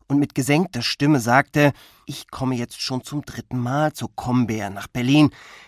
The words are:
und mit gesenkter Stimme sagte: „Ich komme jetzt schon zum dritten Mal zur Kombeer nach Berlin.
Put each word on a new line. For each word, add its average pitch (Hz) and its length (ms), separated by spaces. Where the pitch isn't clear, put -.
und 143 120
mit 143 160
gesenkter 143 460
Stimme 143 400
sagte: 139 500
„Ich - 240
komme 131 260
jetzt 120 260
schon 131 200
zum 147 200
dritten - 360
Mal 139 360
zur - 200
Kombeer 113 560
nach 98 180
Berlin. 135 420